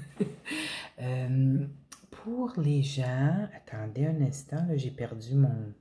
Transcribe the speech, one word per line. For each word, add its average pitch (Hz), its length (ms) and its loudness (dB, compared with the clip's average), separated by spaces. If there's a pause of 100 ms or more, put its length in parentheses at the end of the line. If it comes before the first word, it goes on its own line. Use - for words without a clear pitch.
(180)
<laughs> - 80 2 (720)
Euh, 127 600 4 (520)
pour 247 460 -4
les 143 260 2
gens, 135 720 0
attendez 110 520 -4
un 160 160 2
instant, 151 440 -2
là, 156 120 0
j'ai 127 120 -2
perdu 117 440 -6
mon 110 460 4